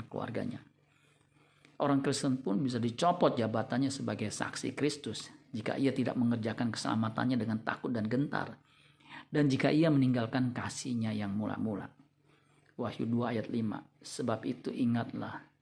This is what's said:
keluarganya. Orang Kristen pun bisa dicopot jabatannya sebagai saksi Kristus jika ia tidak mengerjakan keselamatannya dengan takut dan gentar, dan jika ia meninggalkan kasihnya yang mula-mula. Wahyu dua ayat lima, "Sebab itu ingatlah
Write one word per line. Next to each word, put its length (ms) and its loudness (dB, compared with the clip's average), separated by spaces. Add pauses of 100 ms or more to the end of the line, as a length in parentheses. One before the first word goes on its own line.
keluarganya. 560 -6 (1200)
Orang 240 4
Kristen 320 2
pun 240 0
bisa 160 0
dicopot 560 2
jabatannya 560 0
sebagai 400 -2
saksi 480 -4
Kristus 480 -2 (240)
jika 240 -4
ia 160 2
tidak 240 0
mengerjakan 560 0
keselamatannya 640 0
dengan 320 0
takut 240 -2
dan 160 0
gentar, 480 0 (720)
dan 240 4
jika 240 4
ia 160 6
meninggalkan 640 2
kasihnya 560 -4
yang 240 -2
mula-mula. 560 -2 (880)
Wahyu 320 -2
dua 240 2
ayat 160 -2
lima, 320 -2 (160)
"Sebab 480 -2
itu 240 -6
ingatlah 720 -2 (200)